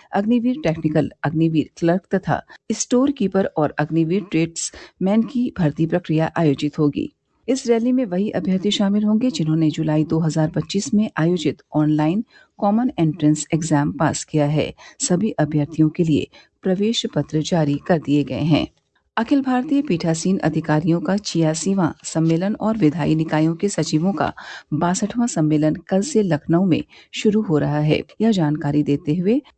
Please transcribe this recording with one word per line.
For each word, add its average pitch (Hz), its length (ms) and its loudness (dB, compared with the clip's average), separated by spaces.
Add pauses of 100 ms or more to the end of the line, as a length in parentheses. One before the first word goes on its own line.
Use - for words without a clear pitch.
(120)
अग्निवीर 233 520 0
टेक्निकल, 160 460 0 (140)
अग्निवीर 160 520 0
क्लर्क 175 380 0
तथा 185 320 -2 (260)
स्टोर 247 380 0
कीपर 196 340 0
और - 340 -2
अग्निवीर 160 440 0
ट्रेड्समैन 180 1000 -2
की 240 360 -4
भर्ती 160 280 0
प्रक्रिया 160 500 0
आयोजित 147 420 0
होगी। 147 340 0 (360)
इस 262 180 -2
रैली 233 260 2
में 254 120 2
वही 190 260 -2
अभ्यर्थी 185 400 -2
शामिल 202 340 0
होंगे, 220 260 2
जिन्होंने 160 400 0
जुलाई 156 340 0
दो 160 140 0
हज़ार 160 320 0
पच्चीस - 440 -4
में 214 220 2
आयोजित 160 460 0 (120)
ऑनलाइन 151 500 2 (340)
कॉमन 220 400 2
एंट्रेंस 151 560 0
एग्जाम 156 380 0
पास 147 320 -2
किया 147 220 0
है। 147 280 -2 (260)
सभी 185 300 0
अभ्यर्थियों 151 580 0
के 165 160 -2
लिए 151 240 0 (340)
प्रवेश 202 520 -2
पत्र 151 280 -2
जारी 147 440 0
कर 175 120 4
दिए 143 260 0
गए 120 160 -6
हैं। 147 280 2 (500)
अखिल 247 220 0
भारतीय 262 420 0
पीठासीन 180 560 0
अधिकारियों 160 640 0
का 196 160 -2
छियासीवां 170 760 0 (140)
सम्मेलन 165 500 0
और 220 220 -2
विधायी 151 380 2
निकायों 160 400 0
के 180 140 -2
सचिवों 165 440 -2
का - 200 -2 (400)
बासठवां 180 540 0
सम्मेलन 156 480 2
कल - 260 -2
से 202 220 0
लखनऊ 165 420 0
में 156 200 2 (300)
शुरू 214 280 2
हो 185 160 0
रहा 147 200 0
है। 151 240 2 (180)
यह 220 120 4
जानकारी 151 500 0
देते 147 320 -2
हुए 202 280 0 (160)